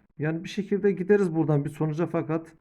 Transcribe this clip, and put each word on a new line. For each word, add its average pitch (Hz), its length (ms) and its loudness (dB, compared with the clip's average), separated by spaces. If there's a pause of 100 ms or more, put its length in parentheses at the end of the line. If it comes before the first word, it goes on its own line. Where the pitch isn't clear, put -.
(180)
Yani 160 260 -4
bir 196 60 -12
şekilde 202 420 0
gideriz 185 440 2
buradan 151 300 2
bir 151 40 -4
sonuca 156 360 -2
fakat, 165 560 -4